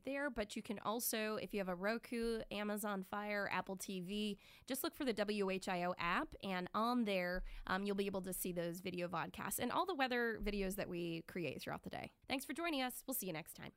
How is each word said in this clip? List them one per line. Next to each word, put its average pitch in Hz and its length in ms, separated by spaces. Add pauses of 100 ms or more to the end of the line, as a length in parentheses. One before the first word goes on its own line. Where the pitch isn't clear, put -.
there. 277 240
But 214 260
you 220 60
can 202 160
also, 214 640
if - 100
you 208 80
have 185 80
a 185 60
Roku, 226 680 (100)
Amazon 208 600
Fire, 208 420
Apple 185 240
T 190 240
V, 202 380 (280)
just 262 160
look 339 120
for 302 100
the 247 80
W 208 380
H 190 180
I 180 160
O 180 140
app. 196 300 (140)
And 185 320
on 240 300
there, 185 380 (240)
um, 190 180
you'll 202 100
be 196 120
able 190 160
to 185 100
see 180 200
those 170 280
video 180 260
vodcasts 170 520
and 247 120
all - 140
the 370 100
weather 240 480
videos 202 340
that 196 120
we 170 400
create 165 320
throughout - 220
the - 80
day. - 200 (160)
Thanks 262 200
for 294 80
joining 330 260
us. 254 260
We'll 269 80
see 208 120
you 180 80
next 156 180
time. 156 240